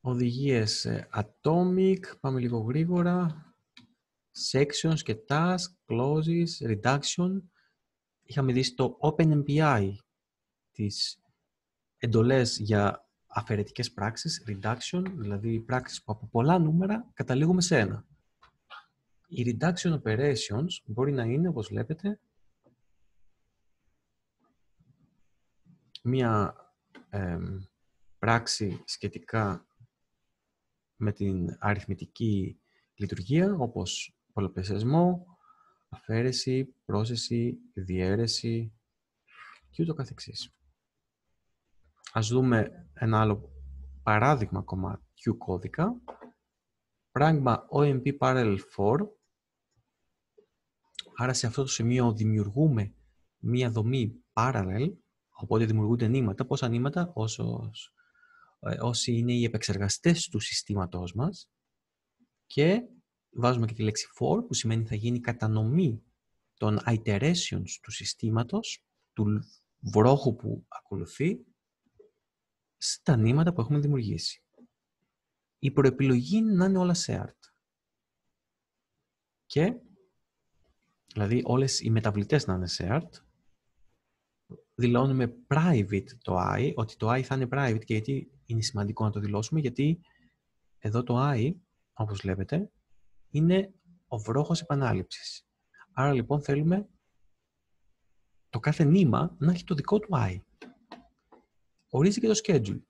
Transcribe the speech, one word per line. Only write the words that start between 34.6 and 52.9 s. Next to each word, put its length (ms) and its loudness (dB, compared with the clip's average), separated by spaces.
αφαίρεση, 840 -2
πρόσθεση, 760 -2
διαίρεση 1000 -2
και 140 -4
ούτω 100 -4
καθεξής. 600 -12
Ας 160 0
δούμε 640 0
ένα 260 2
άλλο 320 0
παράδειγμα 580 2
κομμάτιου 760 -6
κώδικα. 640 -4
Πράγμα 600 2
O 100 2
M 220 2
P 140 -2
Parallel 400 2
four. 220 2
Άρα 180 -2
σε 140 -2
αυτό 140 -2
το 60 -2
σημείο 460 2
δημιουργούμε 800 2